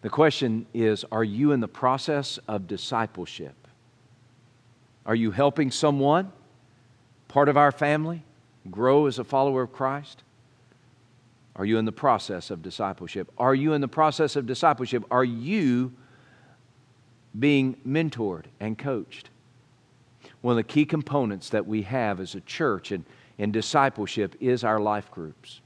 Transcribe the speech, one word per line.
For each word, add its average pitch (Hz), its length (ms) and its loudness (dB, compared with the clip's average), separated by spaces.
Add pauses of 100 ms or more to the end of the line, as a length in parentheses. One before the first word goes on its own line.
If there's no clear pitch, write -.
The 113 60 -6
question 127 640 2
is, 110 400 2
are 110 120 2
you 120 280 0
in 131 80 2
the 107 80 -4
process 135 720 -2 (100)
of 101 180 -4
discipleship? 90 880 -6 (1500)
Are 113 100 0
you 113 160 2
helping 135 400 2
someone, 147 600 2 (960)
part 143 220 4
of 139 80 4
our 147 120 8
family, 156 520 -2 (480)
grow 131 340 4
as 127 140 -2
a 120 60 -6
follower 135 360 0
of 123 140 -6
Christ? 139 480 -6 (1300)
Are 95 100 -4
you 110 100 4
in 110 80 2
the 110 80 -2
process 107 580 -2
of 85 120 -10
discipleship? 92 760 -8
Are 127 180 4
you 151 200 0
in 143 80 0
the 131 60 -4
process 151 480 0
of 135 100 -4
discipleship? 123 640 0
Are 123 140 4
you 127 680 0 (1500)
being 135 380 4 (100)
mentored 120 580 -2 (140)
and 107 200 -6
coached? 131 500 -8 (1120)
One 123 120 0
of 117 40 4
the 110 160 -2
key 147 140 4
components 139 640 -2
that 104 160 0
we 107 160 -2
have 104 380 -2
as 92 140 -10
a 95 60 -10
church 113 500 -4
in, 95 140 -6 (320)
in 104 160 -2
discipleship 110 880 0
is 123 240 0
our 110 160 2
life 104 300 -2
groups. - 560 -16